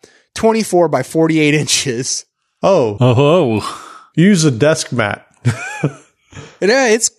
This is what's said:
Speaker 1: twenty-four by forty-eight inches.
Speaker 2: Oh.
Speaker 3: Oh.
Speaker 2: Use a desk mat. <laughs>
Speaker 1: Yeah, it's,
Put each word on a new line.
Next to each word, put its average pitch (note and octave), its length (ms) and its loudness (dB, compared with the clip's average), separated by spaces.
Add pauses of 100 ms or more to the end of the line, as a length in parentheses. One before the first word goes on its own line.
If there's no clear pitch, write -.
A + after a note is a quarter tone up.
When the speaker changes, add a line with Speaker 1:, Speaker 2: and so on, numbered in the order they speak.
(340)
Speaker 1:
twenty-four G#3 540 0
by D3+ 140 0
forty-eight D#3+ 520 0
inches. C3 720 -4 (380)
Speaker 2:
Oh. C#3 380 2
Speaker 3:
Oh. B2+ 800 2 (360)
Speaker 2:
Use E3+ 280 4
a D3+ 60 4
desk D3 420 -2
mat. A2 340 -4 (180)
<laughs> - 560 -6 (600)
Speaker 1:
Yeah, A#3+ 280 2
it's, A3+ 300 0